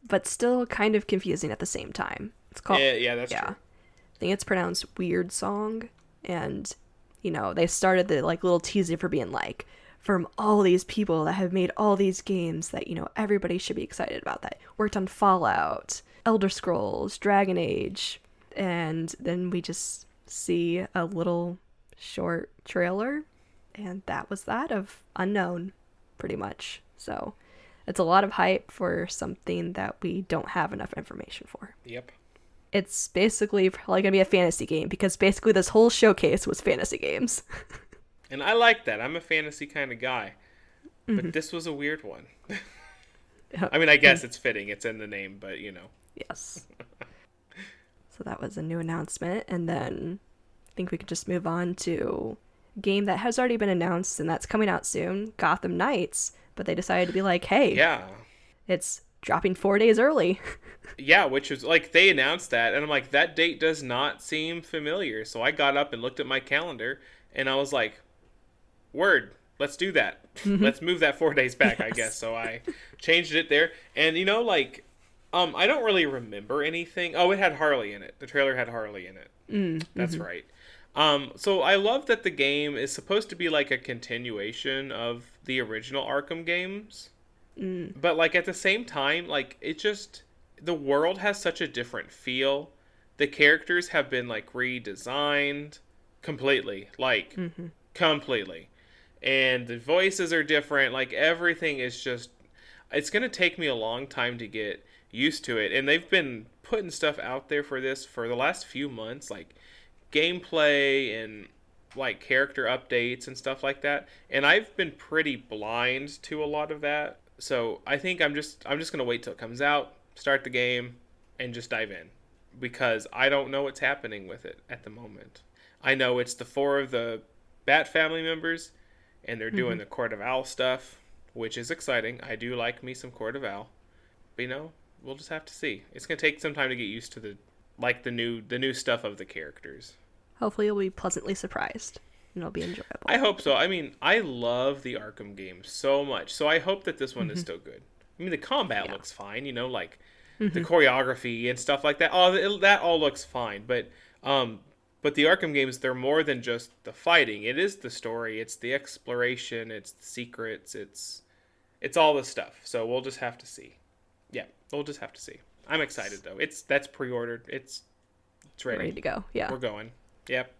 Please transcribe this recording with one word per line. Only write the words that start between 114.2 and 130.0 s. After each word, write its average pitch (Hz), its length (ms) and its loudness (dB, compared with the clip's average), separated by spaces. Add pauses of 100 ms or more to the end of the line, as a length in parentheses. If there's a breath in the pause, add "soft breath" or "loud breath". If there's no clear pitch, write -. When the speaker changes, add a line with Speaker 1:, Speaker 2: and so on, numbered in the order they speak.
Speaker 2:
And 139 180 2
I've 202 300 4
been 170 160 -2
pretty 151 440 -2
blind 120 880 -4
to 151 180 -6
a 151 40 -4
lot 151 240 -4
of 151 120 -8
that. 147 360 -2 (200)
So 117 480 -2
I 143 100 0
think 180 240 -4
I'm 143 140 2
just, 151 320 -8
I'm 143 120 0
just 160 140 -6
gonna 139 120 -2
wait 120 180 -2
till 107 100 -10
it - 60 -14
comes 120 240 -8
out, 143 320 2 (200)
start 139 300 -4
the 127 60 -8
game, 123 460 -2 (420)
and 123 160 -8
just 117 160 -12
dive 110 200 -4
in. 85 200 -14 (480)
Because 120 540 -2
I 131 160 2
don't 139 220 2
know 139 120 -2
what's 135 180 -6
happening 113 480 -4
with 92 160 -14
it - 140 -14 (100)
at - 140 -14
the 107 80 -16
moment. 104 520 -20 (400 soft breath)
I 131 120 4
know 127 240 4
it's 123 160 -2
the - 100 -12
four 139 360 0
of 127 100 -6
the 117 320 -2 (420)
Bat 151 240 6
family 160 340 2
members, 160 500 -4 (520 soft breath)
and 113 160 -8
they're 113 100 -4
doing 120 220 0
Speaker 1:
Mm-hmm. 110 80 -4
Speaker 2:
the 101 60 -14
Court 113 260 -4